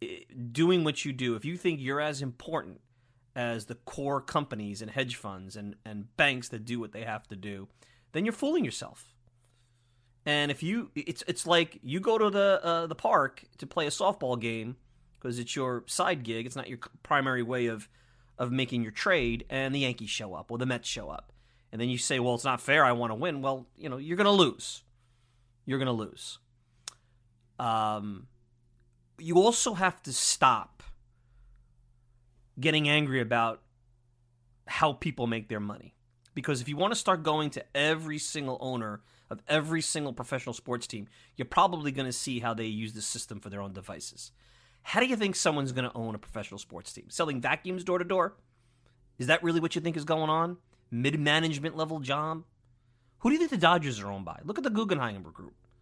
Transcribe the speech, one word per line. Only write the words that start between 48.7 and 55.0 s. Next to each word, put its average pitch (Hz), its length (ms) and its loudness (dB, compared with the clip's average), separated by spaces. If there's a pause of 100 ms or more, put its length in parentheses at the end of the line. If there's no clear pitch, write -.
Is 127 100 -4
that 160 140 6
really 170 200 2
what 160 140 0
you 165 60 -2
think 160 140 -2
is 151 80 -4
going 156 260 2
on? 170 280 2 (340)
Mid-management 147 880 2
level 160 220 -2
job? 151 440 -2 (760)
Who 233 100 4
do 277 40 6
you 311 60 4
think 330 120 0
the 247 60 0
Dodgers 156 440 4
are 101 100 -6
owned 98 140 -6
by? 80 180 -10
Look 190 140 -6
at 269 80 -2
the 277 40 0
Guggenheim 156 540 0